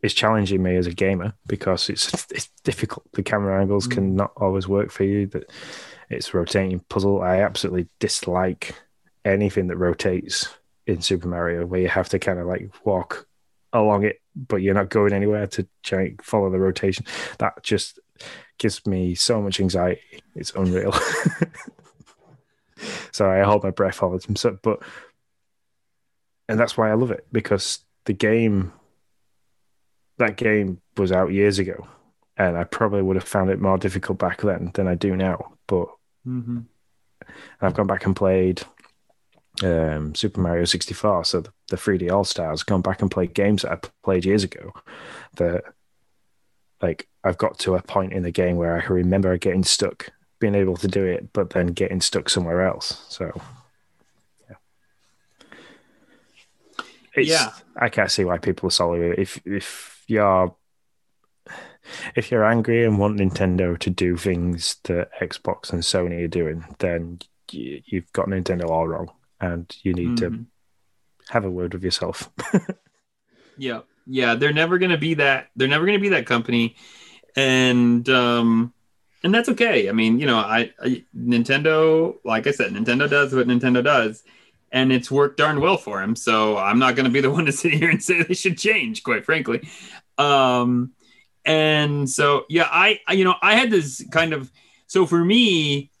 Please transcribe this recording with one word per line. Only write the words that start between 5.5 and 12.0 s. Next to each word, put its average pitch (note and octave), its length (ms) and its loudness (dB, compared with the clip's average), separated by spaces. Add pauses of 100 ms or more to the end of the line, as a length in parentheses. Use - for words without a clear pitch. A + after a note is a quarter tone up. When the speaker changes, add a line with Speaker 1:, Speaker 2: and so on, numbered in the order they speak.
Speaker 1:
it's - 240 -8
a F#2+ 40 2
rotating F#2 420 0 (100)
puzzle. G2 320 0
I F#2 200 2
absolutely F#2 460 -2 (120)
dislike F#2 760 -4 (500)
anything G2 420 0
that F2 100 -6
rotates F2+ 720 -2 (360)
in F2 160 -2
Super F2 260 -2
Mario, E2+ 380 -2
where F#2 160 -2
you F#2 60 2
have F2+ 220 -2